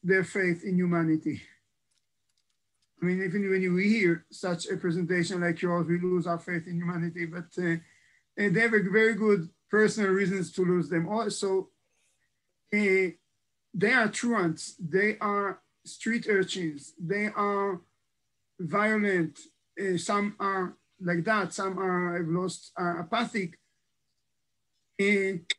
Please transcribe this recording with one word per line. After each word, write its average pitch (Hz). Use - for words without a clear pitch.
their 185
faith 175
in 185
humanity. 165
I 175
mean, 185
even 196
when 190
you 180
hear 190
such 175
a 190
presentation 175
like 175
yours, 175
we 170
lose 180
our 170
faith 170
in 175
humanity, 170
but, 165
uh, 175
uh, -
they 175
have 226
a 208
very 220
good 202
personal 208
reasons 190
to 185
lose 175
them. 165
Also, 196
uh, 190
they 208
are 240
truants. 190
They 196
are 202
street 220
urchins. 185
They 196
are 202
violent. 202
Uh, 190
some 202
are 190
like 175
that. 202
Some 190
are, 180
have 170
lost, 180
are 175
apathic. 214
And 196